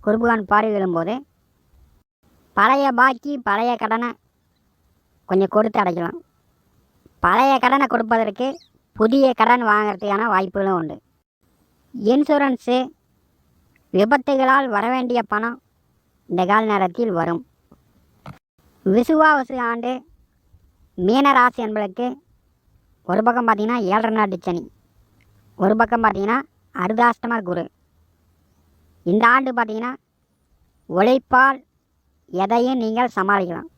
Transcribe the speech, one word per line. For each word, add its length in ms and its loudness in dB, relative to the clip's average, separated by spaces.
குருபகவான் 480 0
பார்வை 240 2
விழும்போது 380 -2
பழைய 280 2
பாக்கி, 320 0
பழைய 240 -2
கடனை 260 -4
கொஞ்சம் 280 0
கொடுத்து 260 0
அடைக்கலாம். 360 -4
பழைய 260 4
கடனை 300 2
கொடுப்பதற்கு 540 -2
புதிய 260 4
கடன் 300 4
வாங்குறதுக்கான 640 0
வாய்ப்புகளும் 460 0
உண்டு. 160 -8
இன்சூரன்ஸு, 680 0
விபத்துகளால் 760 2
வரவேண்டிய 460 -2
பணம் 260 -4
இந்த 200 -2
கால 120 2
நேரத்தில் 460 -2
வரும். 240 -4
விசுவாவசு 680 2
ஆண்டு 240 -6
மீன 320 4
ராசி 280 2
என்பதற்கு 400 -6
ஒரு 160 2
பக்கம் 220 0
பார்த்தீங்கன்னா 300 0
ஏழரை 260 0
நாட்டு 180 0
சனி, 160 -4
ஒரு 220 2
பக்கம் 240 0
பார்த்தீங்கன்னா 340 0
அர்த்தாஷ்டம 560 0
குரு. 160 -4
இந்த 140 2
ஆண்டு 240 2
பார்த்தீங்கன்னா 340 -4
உழைப்பால் 680 2
எதையும் 520 0
நீங்கள் 360 -2
சமாளிக்கலாம். 600 -2